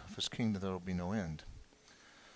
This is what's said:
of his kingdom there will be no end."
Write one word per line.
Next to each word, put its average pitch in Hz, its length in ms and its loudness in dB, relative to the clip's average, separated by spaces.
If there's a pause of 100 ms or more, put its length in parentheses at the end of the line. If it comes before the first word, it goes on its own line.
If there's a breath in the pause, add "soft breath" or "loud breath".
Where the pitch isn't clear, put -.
of - 60 -10
his - 140 -2
kingdom 107 340 4
there 98 80 2
will 92 80 2
be 90 160 -2
no 87 160 2
end." 85 320 0 (920 loud breath)